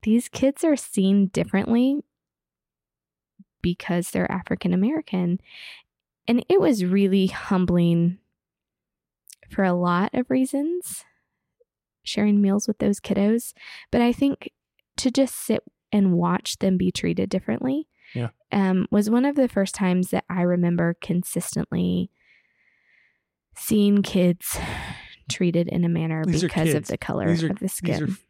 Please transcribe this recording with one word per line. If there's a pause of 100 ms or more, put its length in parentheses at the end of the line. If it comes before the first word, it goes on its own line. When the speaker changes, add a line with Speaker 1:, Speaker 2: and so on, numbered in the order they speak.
Speaker 1:
these
kids
are
seen
differently (1600)
because
they're
African
American. (880)
And
it
was
really
humbling (1300)
for
a
lot
of
reasons, (1000)
sharing
meals
with
those
kiddos. (380)
But
I
think (460)
to
just
sit (280)
and
watch
them
be
treated
differently, (260)
Speaker 2:
Yeah. (220)
Speaker 1:
um,
was
one
of
the
first
times
that
I
remember
consistently (1500)
seeing
kids (720)
treated
in
a
manner
Speaker 2:
These
are
Speaker 1:
because
of
Speaker 2:
kids.
Speaker 1:
the
color
Speaker 2:
These
are,
Speaker 1:
of
the
Speaker 2:
these
are,
Speaker 1:
skin. (120)